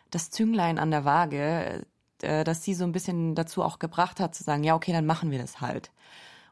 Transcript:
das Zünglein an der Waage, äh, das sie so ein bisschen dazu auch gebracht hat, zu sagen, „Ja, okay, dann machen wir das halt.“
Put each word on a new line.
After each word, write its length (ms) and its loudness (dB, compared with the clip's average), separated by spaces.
das 180 -4
Zünglein 480 2
an 140 2
der 140 2
Waage, 800 2
äh, 220 0
das 200 -2
sie 100 -2
so 100 -2
ein 80 0
bisschen 440 -2
dazu 280 -2
auch 160 -2
gebracht 400 -2
hat, 160 -2
zu 80 -14
sagen, 200 0
„Ja, 120 6
okay, 160 -2
dann 140 2
machen 260 0
wir 80 -2
das 220 -10
halt.“ 300 -6